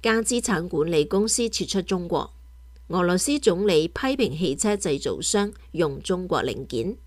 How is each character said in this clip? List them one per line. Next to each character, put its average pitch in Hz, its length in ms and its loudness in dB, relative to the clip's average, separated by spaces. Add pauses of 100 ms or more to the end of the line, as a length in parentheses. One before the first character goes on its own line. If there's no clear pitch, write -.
加 226 180 2
資 240 200 0
產 180 260 -2
管 165 240 0
理 151 140 4
公 190 240 2
司 226 200 0
撤 196 160 -4
出 - 160 -2
中 180 280 -4
國。 160 240 -2 (560)
俄 180 120 0
羅 180 160 4
斯 285 220 0
總 202 300 2
理 160 180 6
批 - 80 -6
評 262 420 0
汽 156 200 0
車 208 180 0
製 165 260 -2
造 92 200 -4
商 202 320 0 (180)
用 147 320 -2
中 180 240 -2
國 170 160 0
零 127 240 -4
件。 127 300 -4 (100)